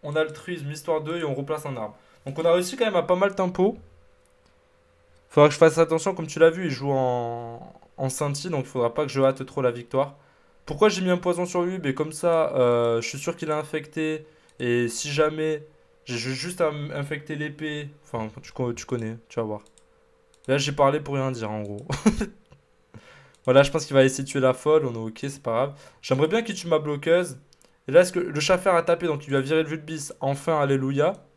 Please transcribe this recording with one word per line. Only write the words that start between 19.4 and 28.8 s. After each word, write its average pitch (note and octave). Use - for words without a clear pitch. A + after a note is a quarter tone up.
voir. G#2+
Là, C3+
j'ai C#3+
parlé C#3+
pour C#3
rien C3+
dire, A2
en G#2+
gros. G2+
<laughs> C#3
Voilà, C3
je C#3
pense D3+
qu'il C#3
va C3+
essayer C3
de C#3
tuer C3+
la C3
folle. D3+
On B2
est A#2
ok, A2+
c'est C#3
pas A#2
grave. C3
J'aimerais C#3+
bien G#3+
qu'il A3
tue -
ma E3
bloqueuse. D3
Et C3+
là, E3
est-ce F3+
que F3+
le D3
chat F3
fer F#3
a E3+